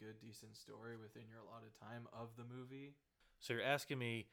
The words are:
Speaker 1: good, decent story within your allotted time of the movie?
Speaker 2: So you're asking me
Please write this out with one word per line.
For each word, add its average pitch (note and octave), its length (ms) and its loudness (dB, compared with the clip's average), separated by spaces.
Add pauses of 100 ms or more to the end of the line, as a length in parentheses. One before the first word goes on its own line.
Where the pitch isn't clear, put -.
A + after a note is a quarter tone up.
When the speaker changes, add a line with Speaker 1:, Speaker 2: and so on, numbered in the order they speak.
Speaker 1:
good, A2 160 -6
decent A2 380 -10
story A2+ 400 -6
within A2 300 -10
your A2 140 -12
allotted A2 340 -10
time A#2 360 -6
of A2+ 240 -4
the A#2+ 80 -6
movie? C3 520 -6 (440)
Speaker 2:
So - 140 2
you're A#2 80 8
asking C3+ 380 6
me A#2 340 4